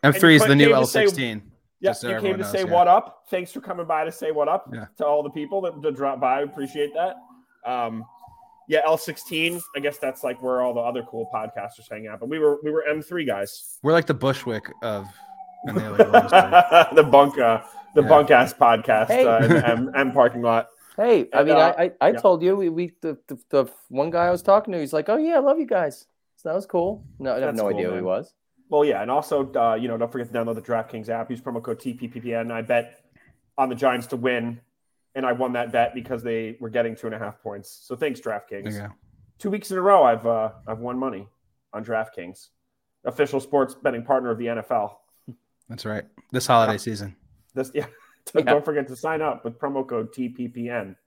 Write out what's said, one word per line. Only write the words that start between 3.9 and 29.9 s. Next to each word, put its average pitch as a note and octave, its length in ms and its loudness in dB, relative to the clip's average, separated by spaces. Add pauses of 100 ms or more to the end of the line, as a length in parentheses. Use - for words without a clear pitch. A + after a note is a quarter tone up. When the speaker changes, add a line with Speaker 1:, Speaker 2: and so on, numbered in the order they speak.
Speaker 2:
to E3 80 -8
say D#3 180 -8
what D3 180 0
up E3 240 -4
Speaker 1:
Yeah. A2 140 -14 (120)
Speaker 2:
to D#3 80 -4
all D3 160 0
the C#3+ 80 -6
people D#3 320 -6
that, E3 200 -8
that D3 120 -4
dropped C3+ 280 -6
by. C3 160 0
We D3 60 -2
appreciate C#3+ 500 -8
that. F3 220 -4 (540)
Um, A#2 360 -6 (600)
yeah, D#3 180 2
L D#3+ 100 2
sixteen, E3+ 640 -6 (160)
I C#3 40 -6
guess D3 180 -6
that's, C3 260 -8
like, B2+ 180 -6
where B2+ 200 -2
all B2 100 -2
the A#2 80 -4
other A#2+ 220 -4
cool A2+ 320 -10
podcasters A2 560 -10
hang A2 160 -14
out. A2 140 -14
But A#2+ 100 -10
we D#3 80 -6
were, D3 240 2
we D3+ 80 -6
were D3+ 140 -4
M D3+ 180 -4
three E3+ 240 -8
guys. - 560 -8
Speaker 1:
We're D#3 100 2
like E3 140 2
the D3 80 0
Bushwick B2 560 -4 (120)
of, G#2 240 -6 (600)
and C#3 100 -6
they, G#2+ 120 -4
like, G#2 100 -8
Speaker 2:
<laughs> E3 960 6
The D#3 80 10
bunk, C#3+ 360 6
uh, A2+ 220 2 (340)
the D3+ 80 6
Speaker 1:
Yeah. B2 60 2
Speaker 2:
bunk D3 220 8
ass B2 240 6
podcast, A2+ 540 2
Speaker 3:
Hey. B3+ 180 2
Speaker 2:
uh, - 180 4
in - 60 2
the C#3+ 180 4
M, A#2 260 -2
M C3+ 180 0
parking B2 300 4
lot. A#2 260 0 (280)
Speaker 3:
Hey, G#3 380 2
I - 60 4
Speaker 2:
And, D3 80 4
Speaker 3:
mean, D#3 80 6
Speaker 2:
uh, D#3 200 6
Speaker 3:
I, E3 80 0
I, F#3 160 -4
I D3 100 4
Speaker 2:
yeah. - 80 -2
Speaker 3:
told F3+ 240 4
you, F#3+ 140 2
we, G3 140 -2
we, E3+ 220 -6 (100)
the, D#3 160 -8 (100)
the, C3+ 100 -16 (120)
the C3+ 160 2 (220)
one C#3+ 220 -4
guy E3+ 160 0
I F3 40 0
was F3+ 120 -2
talking G3+ 300 2
to, F3 80 -4
he's C#3+ 120 -6
like, D#3 160 -2
"Oh, G#3+ 80 2
yeah, D#4+ 200 0
I C4+ 40 4
love C#4+ 180 2
you D4 80 -4
guys." F3 400 -4 (300)
So - 120 -12
that D#3+ 60 -4
was F#3+ 120 -4
cool. F#3 380 -4 (140)
No, C3+ 140 -6
I - 20 -2
have B2+ 80 -2
Speaker 2:
That's B2+ 160 -4
Speaker 3:
no G#2+ 60 -2
Speaker 2:
cool, G2+ 120 -2
Speaker 3:
idea F#2 120 -4
who F#2 60 -4
Speaker 2:
man. F#2 60 -6
Speaker 3:
he F2+ 60 -6
was. G2 280 -6 (360)
Speaker 2:
Well, D3 140 4
yeah, G#2+ 180 0
and A2+ 80 -6
also, C#3 440 -2
uh, A#2 200 2
you A#2+ 140 -4
know, A2+ 100 -4